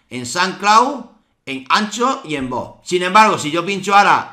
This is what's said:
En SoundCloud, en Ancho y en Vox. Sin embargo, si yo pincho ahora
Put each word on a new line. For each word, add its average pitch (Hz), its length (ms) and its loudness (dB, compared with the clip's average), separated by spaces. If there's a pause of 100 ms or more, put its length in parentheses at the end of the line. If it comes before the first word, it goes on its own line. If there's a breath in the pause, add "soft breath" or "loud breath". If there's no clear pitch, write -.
En 123 160 -12
SoundCloud, 214 800 0 (400)
en 135 240 -10
Ancho 214 560 -2
y 151 120 -6
en 131 120 -6
Vox. 120 400 -10
Sin 180 140 0
embargo, 190 340 4
si 151 140 -6
yo 170 160 -2
pincho 196 280 -2
ahora 180 380 4